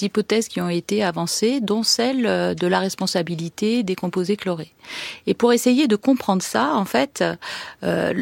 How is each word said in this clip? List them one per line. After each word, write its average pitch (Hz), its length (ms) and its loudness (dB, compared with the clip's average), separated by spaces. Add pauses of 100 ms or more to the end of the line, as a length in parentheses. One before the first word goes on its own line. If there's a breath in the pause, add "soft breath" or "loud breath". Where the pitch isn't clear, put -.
hypothèses 208 460 0
qui - 120 -6
ont 175 80 -2
été 175 340 -2
avancées, 185 600 0
dont 208 200 0
celle, 247 440 0
euh, 180 260 0
de 170 140 -2
la 185 120 2
responsabilité 185 1040 -2
des 185 120 -2
composés 185 420 -2
chlorés. 170 380 -6 (520 loud breath)
Et 185 60 2
pour 240 220 4
essayer 247 340 4
de 208 80 4
comprendre 208 460 2
ça, 262 320 0
en 208 100 0
fait, 254 400 0 (580 loud breath)
euh, 170 400 0